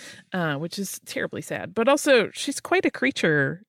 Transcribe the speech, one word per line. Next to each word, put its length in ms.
uh, 220
which 240
is 260
terribly 380
sad. 320
But 140
also, 440
she's 280
quite 260
a 40
creature. 800